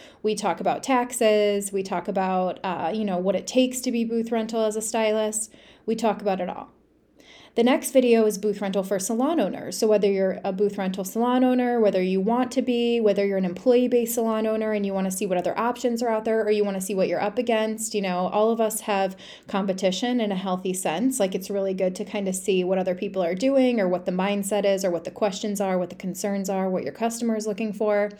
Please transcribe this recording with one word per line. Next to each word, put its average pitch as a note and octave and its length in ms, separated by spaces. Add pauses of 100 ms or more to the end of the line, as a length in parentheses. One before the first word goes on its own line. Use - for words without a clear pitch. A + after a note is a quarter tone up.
(200)
We G#3+ 140
talk F#3+ 240
about F#3 240
taxes. G#3+ 880
We F#3+ 140
talk F#3 240
about, F#3 560
uh, E3 280
you A3 120
know, F3+ 140
what F#3+ 180
it - 100
takes B3+ 360
to B3 100
be A#3 120
booth A3+ 280
rental A3+ 320
as G#3+ 100
a G#3+ 80
stylist. G#3+ 720 (320)
We A3+ 80
talk A3 260
about F#3+ 200
it F3+ 80
all. - 220 (840)
The A#3 80
next A#3 260
video A#3 360
is G3 120
booth G#3 220
rental G3 240
for F#3+ 160
salon B3+ 400
owners. - 360
So A3 120
whether G#3 200
you're F#3+ 360
a G3+ 80
booth G3+ 260
rental F#3+ 260
salon B3 380
owner, B3 380
whether G3 200
you F#3+ 200
want A#3+ 320
to C4 100
be, A#3+ 380
whether G3+ 260
you're G3 120
an F#3 60
employee-based A#3+ 720
salon A3 320
owner A3 260
and G3+ 140
you G3 80
wanna F#3+ 160
see G3 160
what F3+ 100
other F3 220
options A#3 420
are A#3+ 80
out A3 160
there, A3 200
or G#3+ 80
you G#3 120
wanna G3 160
see G3 140
what F#3 140
you're E3+ 120
up G#3 180
against, A3 540
you G#3 100
know, F3+ 260
all A3 240
of A3+ 80
us A3 220
have G3 340 (320)
competition G3 720
in G#3 100
a F#3+ 60
healthy F#3 360
sense. F#3 460
Like, F#3+ 160
it's F#3+ 160
really G3 240
good F#3 220
to G#3+ 80
kind G3 240
of F#3 80
see F#3 260
what F#3+ 160
other F#3 160
people F#3+ 260
are F3 140
doing B3+ 460
or F#3 80
what F3+ 180
the F#3+ 60
mindset G3+ 520
is G3 200
or F3+ 80
what E3+ 100
the - 80
questions G#3 500
are, F#3+ 160
what F3+ 140
the - 60
concerns G3 520
are, F#3+ 220
what F#3 140
your - 100
customer A3+ 400
is A3 140
looking G#3 240
for. G#3 480